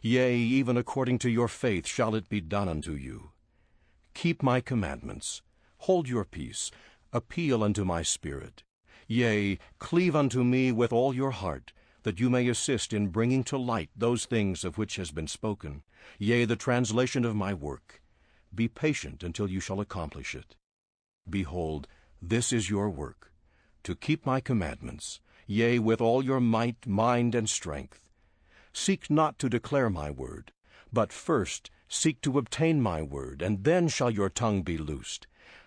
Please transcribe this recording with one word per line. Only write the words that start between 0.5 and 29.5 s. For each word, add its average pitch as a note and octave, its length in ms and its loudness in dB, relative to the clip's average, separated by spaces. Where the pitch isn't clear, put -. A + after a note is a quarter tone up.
according B2+ 420 0
to B2 120 2
your A#2 160 2
faith, G#2 400 -2
shall A2 260 0
it G#2+ 160 -2
be G#2+ 100 -2
done F#2+ 300 -2
unto D#2 220 -4
you. C2+ 400 -10
Keep E3+ 300 0
my B2+ 180 4
commandments, D#2+ 800 -4
hold F3 280 2
your A#2+ 160 0
peace, - 460 -10
appeal A#2+ 520 0
unto G#2 200 2
my E2+ 200 0
Spirit. - 580 -8
Yea, G#2+ 500 2
cleave E3+ 360 2
unto B2+ 280 2
me B2+ 280 4
with A#2 220 2
all B2+ 220 2
your C3+ 160 -2
heart, F2 420 -6
that F#2 160 -4
you B2 100 2
may B2 180 4
assist A#2+ 460 0
in G#2 140 0
bringing A#2+ 380 2
to D3 120 -4
light A#2 380 -4
those A#2 300 0
things G2+ 380 0
of F2+ 140 -6
which G#2+ 200 -4
has F2+ 120 -6
been D#2+ 180 -6
spoken, E2 540 -6
yea, A#2 260 4
the A2+ 100 2
translation B2 680 2
of A2 100 0
my G2+ 200 -2
work. - 480 -10
Be A2+ 160 0
patient A2+ 540 -4
until F2+ 260 -2
you F#2+ 120 -4
shall F#2+ 200 -4
accomplish E2 540 -8
it. - 220 -16
Behold, E2 580 -4
this A2 320 0
is A2 160 0
your G2+ 220 0
work, C#2+ 420 -10
to F#2 100 -6
keep - 320 -2
my C3 140 2
commandments, E2 800 -4
yea, A#2 320 2
with A2 240 2
all A#2+ 240 4
your C3 140 2
might, A#2 480 0
mind, A#2 480 2
and A2 120 0
strength. - 600 -8
Seek - 340 0
not D#3 300 4
to C3 120 -2
declare B2 420 2